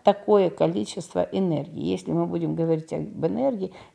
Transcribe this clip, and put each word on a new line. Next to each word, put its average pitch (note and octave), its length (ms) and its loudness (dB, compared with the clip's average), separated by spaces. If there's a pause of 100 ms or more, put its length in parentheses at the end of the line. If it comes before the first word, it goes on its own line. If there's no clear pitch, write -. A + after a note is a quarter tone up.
такое G3+ 460 4
количество F3 720 -2
энергии. E3 640 -2
Если F3+ 280 -2
мы E3+ 160 0
будем E3 280 -2
говорить D#3+ 380 -2
об D#3 320 -6
энергии, G3+ 480 -2 (220)